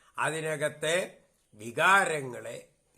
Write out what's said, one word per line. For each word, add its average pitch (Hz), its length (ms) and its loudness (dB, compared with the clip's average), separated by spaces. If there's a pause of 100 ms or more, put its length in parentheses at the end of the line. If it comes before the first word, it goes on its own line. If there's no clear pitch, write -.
(180)
അതിനകത്തെ 151 760 -2 (580)
വികാരങ്ങളെ 135 1120 0 (300)